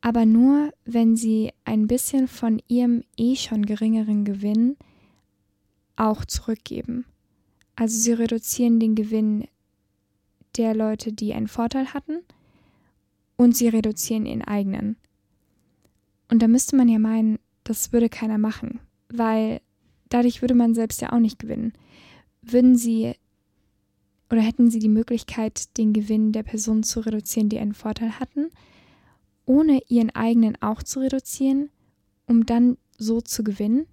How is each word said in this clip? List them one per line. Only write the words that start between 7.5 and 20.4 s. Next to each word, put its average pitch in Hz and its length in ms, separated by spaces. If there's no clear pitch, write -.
Also 226 220
sie 233 160
reduzieren 233 680
den 220 140
Gewinn 214 540
der 226 180
Leute, 214 360
die 214 220
einen 220 140
Vorteil 262 480
hatten, 302 240
und 240 220
sie 233 100
reduzieren 220 600
ihren - 160
eigenen. 202 520
Und 233 140
da 226 40
müsste 247 280
man 254 120
ja 220 120
meinen, 220 400
das - 280
würde 233 160
keiner 220 300
machen, 220 440
weil 220 500
dadurch 240 340